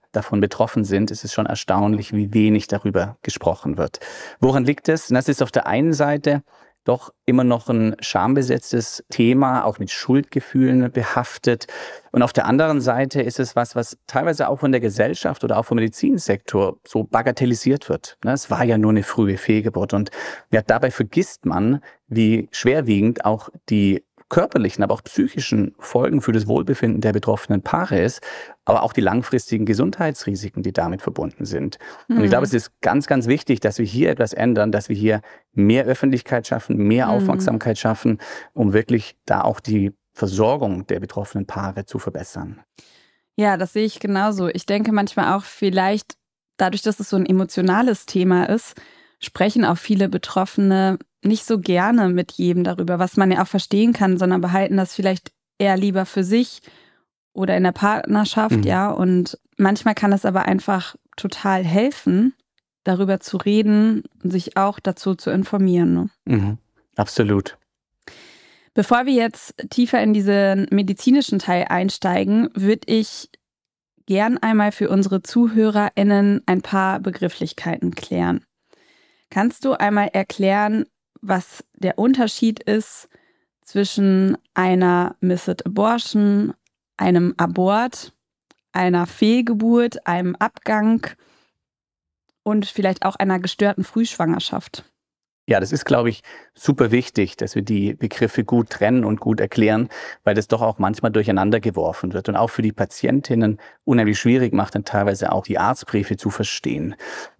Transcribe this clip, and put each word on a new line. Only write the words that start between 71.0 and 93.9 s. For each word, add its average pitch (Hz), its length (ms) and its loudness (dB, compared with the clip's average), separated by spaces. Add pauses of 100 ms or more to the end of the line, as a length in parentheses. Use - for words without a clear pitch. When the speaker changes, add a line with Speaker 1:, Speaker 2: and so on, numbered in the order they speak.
Speaker 2:
Teil 180 300 0
einsteigen, 190 880 0
würd 202 320 0
ich - 420 -2 (800)
gern 214 320 0
einmal 208 340 2
für - 160 -2
unsere 190 340 2
ZuhörerInnen 208 1200 2
ein 185 160 2
paar 190 360 -2
Begrifflichkeiten 175 960 -6
klären. - 480 -2 (840)
Kannst 226 380 -2
du 269 80 2
einmal 208 400 2
erklären, 202 720 0 (360)
was 190 400 -4 (120)
der - 240 -2
Unterschied 226 640 0
ist - 500 -4 (500)
zwischen 196 800 2 (160)
einer 180 640 2
Missed 180 460 -2
Abortion, 208 880 0 (420)
einem 180 400 2
Abort, 185 800 -2 (580)
einer 180 340 2
Fehlgeburt, 233 1000 2
einem 180 300 -2
Abgang 214 680 0 (1400)
und 214 220 0
vielleicht 190 400 -2
auch 196 120 -2
einer 190 220 0
gestörten 190 460 0
Frühschwangerschaft? - 1040 -4 (600)